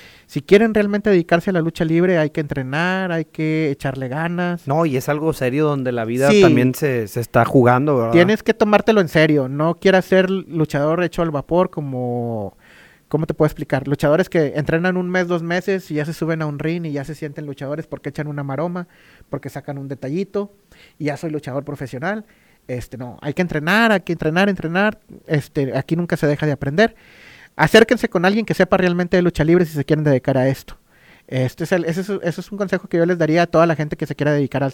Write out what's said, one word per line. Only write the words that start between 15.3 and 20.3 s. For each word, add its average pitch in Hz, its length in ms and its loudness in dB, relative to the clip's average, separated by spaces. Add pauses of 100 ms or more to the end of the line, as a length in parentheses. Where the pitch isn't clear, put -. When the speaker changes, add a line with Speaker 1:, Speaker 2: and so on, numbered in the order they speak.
Speaker 1:
meses 180 480 -4
y 160 40 -6
ya 147 100 -2
se 165 80 -6
suben 160 300 -4
a 156 40 -2
un 143 140 -6
ring 165 260 -4
y 151 60 -6
ya 143 120 -6
se 151 120 -12
sienten 151 300 -12
luchadores 147 420 -10
porque - 220 -10
echan 147 180 -8
una 143 160 -8
maroma, 170 420 -6 (440)
porque - 180 -8
sacan 139 300 -10
un 139 100 -12
detallito 190 640 -6 (440)